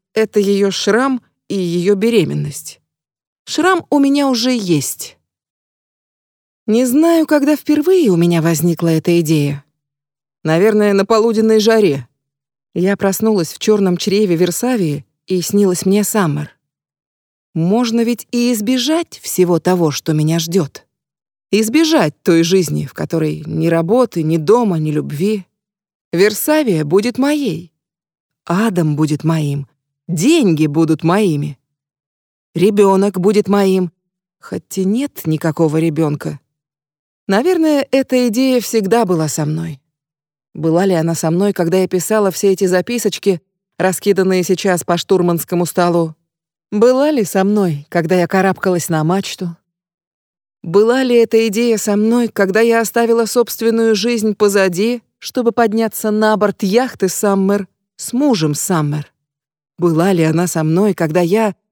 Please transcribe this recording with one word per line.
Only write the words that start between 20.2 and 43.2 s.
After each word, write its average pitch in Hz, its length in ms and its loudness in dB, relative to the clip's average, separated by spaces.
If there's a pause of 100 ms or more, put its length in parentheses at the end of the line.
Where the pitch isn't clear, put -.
ждёт. 165 460 -4 (640)
Избежать 226 720 2
той 165 220 2
жизни, 165 420 0
в - 80 -14
которой 156 520 -4
ни 160 220 -2
работы, 170 540 0
ни 156 160 0
дома, 196 400 2
ни 156 140 -2
любви. 151 540 -4 (680)
Версавия 208 720 0
будет 202 320 0
моей. 254 540 -2 (720)
Адам 175 500 0
будет 151 280 -2
моим. 151 440 -2 (400)
Деньги 175 600 2
будут 156 360 0
моими. 160 540 0 (960)
Ребёнок 196 680 2
будет 202 280 0
моим. 190 440 2 (480)
Хотя - 440 -8
нет 226 420 -4
никакого 156 520 0
ребёнка. 156 600 -2 (880)
Наверное, 302 640 0
эта 262 360 0
идея 247 340 0
всегда 226 440 0
была 170 220 0
со 151 180 -4
мной. 156 360 -6 (720)
Была 160 320 0
ли 190 80 2
она 165 200 0
со 165 160 -4
мной, 196 240 0
когда 175 240 0
я 185 100 0
писала 196 440 0
все 196 200 0
эти 190 140 0
записочки, 185 760 -2 (360)